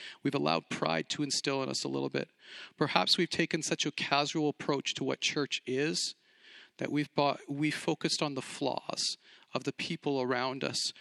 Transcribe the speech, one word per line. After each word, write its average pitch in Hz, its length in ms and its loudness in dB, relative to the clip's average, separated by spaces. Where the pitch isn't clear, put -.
we've 143 140 0
allowed 147 340 2
pride 156 380 0
to - 160 -4
instill 139 400 0
in 135 60 -4
us - 160 -2
a - 20 -2
little 135 220 -2
bit. 139 200 -4
Perhaps - 400 4
we've 170 120 2
taken 165 340 0
such - 220 0
a 151 60 0
casual 147 580 2
approach - 460 -2
to 139 100 -2
what 135 160 -2
church - 440 0
is 147 500 0
that - 140 -4
we've 143 240 0
bought, 143 320 2
we've 147 260 0
focused - 480 0
on 147 140 0
the - 60 -2
flaws - 760 -2
of 127 100 -2
the 139 80 -2
people 143 500 -2
around 127 400 0
us - 400 -2